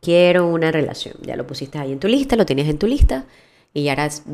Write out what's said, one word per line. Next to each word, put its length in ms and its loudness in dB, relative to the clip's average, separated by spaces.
quiero 460 4
una 260 0
relación. 480 -4
Ya 160 -10
lo 100 -8
pusiste 300 -12
ahí 160 -6
en 80 -8
tu 80 -2
lista, 280 2
lo 100 4
tenías 220 -2
en 100 -2
tu 80 -2
lista. 400 2
Y 140 -2
ahora 180 -2
s-, 160 -8